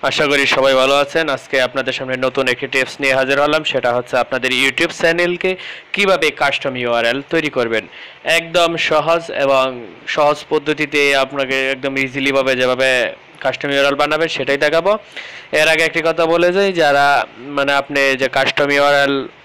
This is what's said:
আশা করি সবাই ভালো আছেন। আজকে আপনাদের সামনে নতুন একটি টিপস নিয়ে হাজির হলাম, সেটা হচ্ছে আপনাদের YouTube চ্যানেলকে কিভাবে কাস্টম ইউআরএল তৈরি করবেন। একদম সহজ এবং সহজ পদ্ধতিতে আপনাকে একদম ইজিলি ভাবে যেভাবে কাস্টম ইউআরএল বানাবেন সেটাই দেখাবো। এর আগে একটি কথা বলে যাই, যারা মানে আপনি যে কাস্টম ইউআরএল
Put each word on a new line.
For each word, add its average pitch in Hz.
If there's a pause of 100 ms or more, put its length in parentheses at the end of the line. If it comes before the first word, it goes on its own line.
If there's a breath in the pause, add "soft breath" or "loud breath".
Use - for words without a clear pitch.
আশা 147
করি 139
সবাই 135
ভালো 131
আছেন। 147
আজকে 135
আপনাদের 127
সামনে 131
নতুন 131
একটি 123
টিপস 131
নিয়ে 135
হাজির 135
হলাম, 151
সেটা 123
হচ্ছে 123
আপনাদের 127
YouTube 135
চ্যানেলকে 175 (380 loud breath)
কিভাবে 180
কাস্টম 139
ইউআরএল 120
তৈরি 156
করবেন। 113 (360 loud breath)
একদম 170
সহজ 160 (120)
এবং 131 (200)
সহজ 147 (120)
পদ্ধতিতে 147
আপনাকে 135
একদম 135
ইজিলি 135
ভাবে 135
যেভাবে 127 (260)
কাস্টম -
ইউআরএল 139
বানাবেন 151
সেটাই 139
দেখাবো। 165 (540 loud breath)
এর 156
আগে 160
একটি 160
কথা 165
বলে 170
যাই, 196
যারা 143 (100)
মানে 139
আপনি 143 (140)
যে 131
কাস্টম 139
ইউআরএল 143 (180)